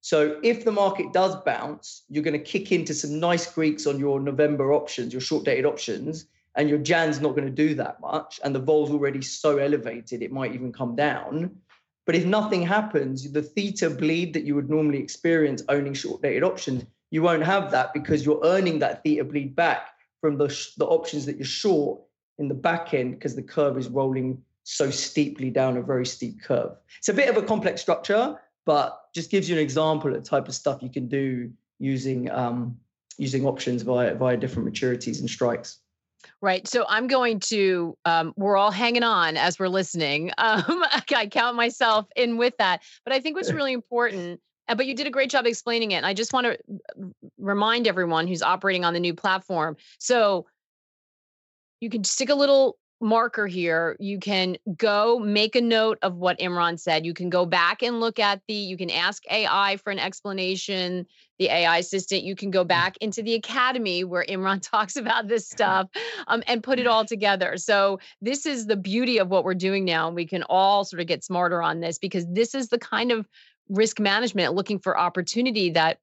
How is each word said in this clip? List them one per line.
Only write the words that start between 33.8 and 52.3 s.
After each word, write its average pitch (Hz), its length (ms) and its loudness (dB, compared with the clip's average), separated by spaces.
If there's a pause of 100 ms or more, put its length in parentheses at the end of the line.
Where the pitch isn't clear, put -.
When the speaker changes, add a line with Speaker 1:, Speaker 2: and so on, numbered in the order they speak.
Speaker 1:
via, 123 320 2
via 127 220 2
different 113 340 -4
maturities 120 500 -4
and - 80 -4
strikes. - 520 -2 (600)
Speaker 2:
Right. 190 280 0
So 240 200 0
I'm 226 180 0
going 240 340 2
to, 185 640 0
um, 165 320 2
we're 202 200 2
all 202 140 6
hanging 240 320 2
on 175 340 2
as 165 220 0
we're 190 100 0
listening. 165 640 0
<laughs> - 40 -8
Um, 226 460 2 (300)
I 226 160 2
count 240 260 0
myself 233 580 2
in 240 220 0
with 240 220 2
that. 185 240 2 (220)
But 247 100 -2
I 269 60 2
think 302 160 -4
what's 370 160 -2
really 277 200 0
important, 220 680 -2 (280)
uh, 240 60 0
but 254 120 0
you 269 80 -4
did 269 120 -4
a 294 40 -4
great 269 200 0
job 254 160 2
explaining 233 460 -2
it. 180 40 0
And 147 100 -2
I 196 80 0
just 214 180 -4
wanna 247 240 0 (120)
r-, 196 400 -14 (300)
remind 214 480 2
everyone 170 400 2
who's 180 160 -2
operating 185 420 2
on 170 80 2
the 175 80 0
new 175 140 0
platform. 175 600 -2 (220)
So 208 480 2 (1300)
you 233 100 -6
can 214 140 -2
stick 262 260 -2